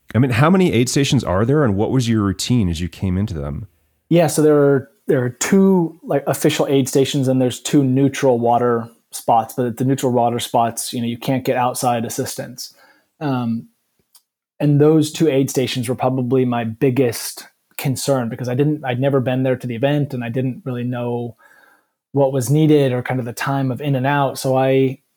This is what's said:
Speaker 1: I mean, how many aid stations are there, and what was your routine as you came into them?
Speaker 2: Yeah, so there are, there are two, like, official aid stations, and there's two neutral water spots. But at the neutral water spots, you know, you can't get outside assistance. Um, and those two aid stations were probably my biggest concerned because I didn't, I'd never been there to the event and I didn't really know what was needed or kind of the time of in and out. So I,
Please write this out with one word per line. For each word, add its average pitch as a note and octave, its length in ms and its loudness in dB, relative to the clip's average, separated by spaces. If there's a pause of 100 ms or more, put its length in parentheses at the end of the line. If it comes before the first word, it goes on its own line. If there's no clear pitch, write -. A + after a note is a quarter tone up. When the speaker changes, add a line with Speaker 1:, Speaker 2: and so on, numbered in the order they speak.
(140)
Speaker 1:
I A2+ 60 2
mean, C#3 100 2
how B2+ 180 2
many F#3 240 4
aid B2 160 2
stations C#3 360 0
are F#2 200 0
there, C#3+ 200 2
and G#2 100 2
what G2 160 0
was A#2+ 180 0
your A2 140 2
routine G2+ 460 0
as E2 120 -4
you F2+ 80 -4
came F#2 300 -4
into G2 160 -4
them? D2 320 -8 (420)
Speaker 2:
Yeah, E3 200 4
so D3+ 140 0
there D3+ 140 6
are, C#3+ 340 2 (160)
there C3+ 180 2
are B2 60 -4
two, F#3+ 720 2
like, D#3+ 240 -2
official - 420 0
aid C#3 200 2
stations, C3+ 400 0
and C3 120 2
there's B2+ 200 -2
two D3 220 2
neutral C3+ 560 2
water A#2 500 0 (220)
spots. - 440 -2
But B2+ 120 -2
at A#2 100 -6
the C3+ 80 -2
neutral C3 280 0
water A#2+ 260 0
spots, A#2 540 -4
you B2+ 80 -6
know, A#2 60 -4
you A#2 120 -6
can't B2+ 260 -4
get B2 120 0
outside B2 480 -2
assistance. - 680 -10 (480)
Um, B2 480 -4 (920)
and D3 220 4
those D3+ 320 4
two D#3+ 160 2
aid C3+ 220 2
stations B2 380 -4
were B2 80 -2
probably B2+ 480 0
my A#2+ 200 -2
biggest B2 840 -2 (340)
concerned C3 480 -2
because A#2+ 180 -8
I B2 60 -4
didn't, D3 300 0
I'd B2 160 -4
never C3+ 200 2
been B2+ 220 -2
there C3 140 0
to B2+ 100 -10
the A#2+ 80 -6
event C#3 400 -2
and B2 100 -6
I A#2 60 -8
didn't B2+ 340 -4
really A#2+ 200 -6
know A#2+ 520 -6 (760)
what C3+ 200 2
was B2+ 160 -2
needed D3 440 4
or B2 100 -2
kind B2+ 180 -4
of A#2+ 60 -6
the A#2+ 60 -10
time C#3 400 -4
of A#2 80 -8
in C#3+ 160 -2
and B2+ 100 -2
out. C#3+ 320 0
So C3 180 0
I, C3+ 460 2 (140)